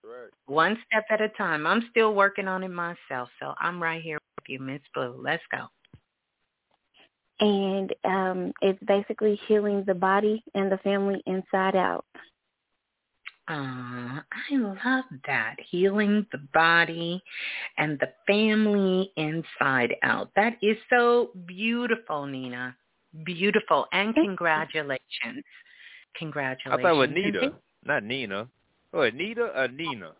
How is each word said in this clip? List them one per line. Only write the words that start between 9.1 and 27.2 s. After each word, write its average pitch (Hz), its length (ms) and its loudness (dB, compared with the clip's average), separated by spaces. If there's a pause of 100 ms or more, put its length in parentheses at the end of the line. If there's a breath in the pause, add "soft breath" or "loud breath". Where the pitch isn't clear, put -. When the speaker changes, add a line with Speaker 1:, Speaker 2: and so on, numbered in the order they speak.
Speaker 3:
healing 208 380 2
the 190 80 2
body 202 500 2 (100)
and 196 160 0
the 190 80 0
family 196 480 0
inside 190 480 0
out. 98 300 0 (1400)
Speaker 2:
Uh, 127 760 -8
I - 300 -8
love 254 520 0 (220)
that. 117 300 -2 (140)
Healing 202 640 2
the 147 60 -10 (160)
body 170 680 4 (560 loud breath)
and 151 220 0
the 139 80 0 (180)
family 202 880 4
inside 143 840 0
out. 113 320 0
That 226 280 4
is 208 140 4 (120)
so 240 420 4 (160)
beautiful, 226 800 -4
Nina. 127 500 -8 (480)
Beautiful. 175 680 2
And 202 220 0
Speaker 3:
Thank - 20 4
you. 311 140 4
Speaker 2:
congratulations. 151 1120 -2 (720 loud breath)
Congratulations. 135 640 -4
Speaker 1:
I - 40 -2
thought 170 120 6
it 147 40 6
was 131 100 6
Speaker 2:
And 156 60 -4
Speaker 1:
Nita, 196 260 0